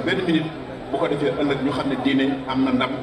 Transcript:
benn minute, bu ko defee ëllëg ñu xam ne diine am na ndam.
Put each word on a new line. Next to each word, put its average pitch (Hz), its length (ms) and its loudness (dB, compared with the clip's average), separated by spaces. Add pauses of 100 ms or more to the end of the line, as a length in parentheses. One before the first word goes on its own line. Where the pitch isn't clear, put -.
benn 185 200 2
minute, 156 200 2 (460)
bu 143 60 0
ko 165 100 2
defee 143 320 0
ëllëg 139 240 0
ñu 135 80 0
xam 135 180 -2
ne 131 140 0
diine 135 220 4 (220)
am 131 180 2
na 131 60 2
ndam. 123 200 2 (100)